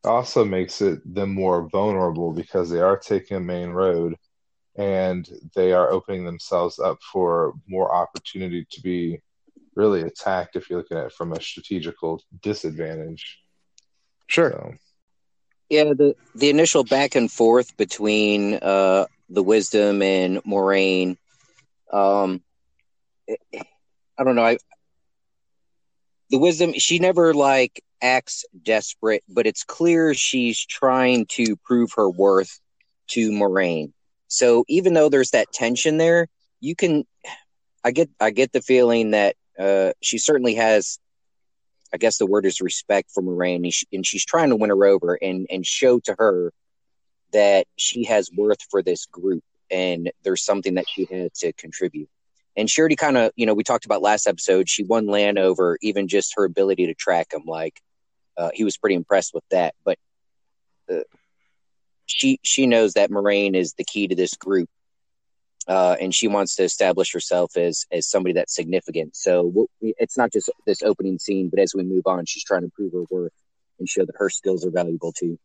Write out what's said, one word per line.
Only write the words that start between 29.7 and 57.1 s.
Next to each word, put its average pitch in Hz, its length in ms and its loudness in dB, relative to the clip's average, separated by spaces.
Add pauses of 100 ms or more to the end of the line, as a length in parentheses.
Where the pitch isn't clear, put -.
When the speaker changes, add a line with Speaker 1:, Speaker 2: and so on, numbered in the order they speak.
Speaker 3:
she's 123 520 -2
trying 127 640 2
to 113 300 -2
prove 120 380 0
her 104 140 4
worth 95 500 2 (500)
to 113 220 0
Moiraine. 92 600 0 (360)
So 120 400 4
even 180 260 2
though 151 160 6
there's 135 220 2
that 110 200 2
tension 123 460 0
there, 170 300 2 (320)
you 160 160 -6
can, 156 300 0 (800)
I 120 80 2
get, 151 180 2 (100)
I 107 120 2
get 120 200 0
the 123 100 0
feeling 117 500 4
that, 101 240 2 (240)
uh, 95 320 2 (100)
she - 160 -4
certainly 123 380 2
has, 110 420 2 (960)
I 92 40 -8
guess - 200 0
the 107 100 0
word 98 180 2
is 95 160 0
respect 95 520 -2
for 95 80 -4
Moiraine, 90 360 -2
and, 87 160 -4
she, - 180 -4
and 95 140 -6
she's - 200 -4
trying 160 240 2
to 123 60 4
win 107 140 0
her 101 160 4
over 90 360 4
and, 92 280 -4
and 92 160 -6
show 123 360 2
to 101 160 -4
her 90 340 2 (800)
that 101 440 4
she - 300 -4
has 104 300 0
worth 104 240 2 (120)
for 98 100 0
this 87 240 -2
group 87 380 -4 (260)
and 90 420 -2 (120)
there's 92 200 -2
something 98 320 -2
that 90 140 -2
she 95 220 -4
had 90 240 -6
to 82 180 -6
contribute. 80 560 -8 (480)
And 110 100 -2
she - 140 0
already 156 140 2
kinda, 127 400 2
you 117 100 0
know, 110 80 2
we 107 100 0
talked 120 220 -2
about 104 160 -2
last 104 240 2
episode, 95 420 2
she - 160 -4
won 110 220 0
Lan 104 320 2
over 92 460 2
even 101 240 0
just 95 300 -2
her 104 60 2
ability 92 440 0
to 80 80 -6
track 85 380 -2